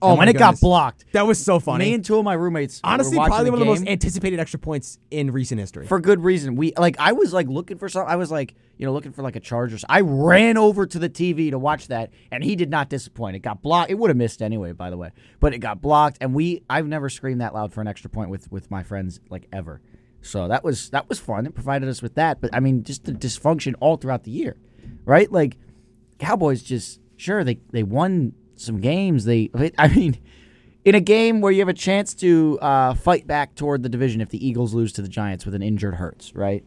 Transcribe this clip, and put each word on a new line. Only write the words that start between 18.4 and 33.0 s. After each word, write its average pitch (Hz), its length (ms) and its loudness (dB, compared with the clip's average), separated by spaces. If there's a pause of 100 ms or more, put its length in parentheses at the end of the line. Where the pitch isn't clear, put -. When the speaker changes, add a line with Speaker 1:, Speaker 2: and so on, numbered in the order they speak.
Speaker 2:
with 95 200 -12
my 98 100 -8
friends, 92 380 -10 (100)
like, 90 240 -16
ever. 80 280 -12 (440)
So 92 220 -6
that 117 160 -2
was, 139 280 -4
that - 180 -4
was 240 100 -6
fun. 110 260 -6
It 160 80 -10
provided 135 360 -4
us 127 120 -8
with 117 140 -10
that. 160 260 0
But, 113 140 -4
I 120 60 0
mean, 131 220 2
just - 200 -12
the 160 80 -10
dysfunction 135 680 -2
all 156 160 2
throughout 131 260 -6
the 110 80 -16
year, 233 240 -6 (500)
right? 170 240 4
Like, - 280 0 (600)
Cowboys 151 460 -2
just, - 380 -10 (160)
sure, 196 260 -4
they, 123 160 -4 (120)
they 113 120 -2
won 143 480 0 (240)
some 110 240 -8
games. 151 460 0
They, 113 240 2 (280)
I 147 120 6
mean, 175 280 2 (680)
in 202 100 8
a 202 60 6
game 220 400 4
where 196 100 4
you 190 80 4
have 196 80 2
a 180 60 0
chance 196 420 -2
to, 160 460 4
uh, 135 320 2
fight 170 340 0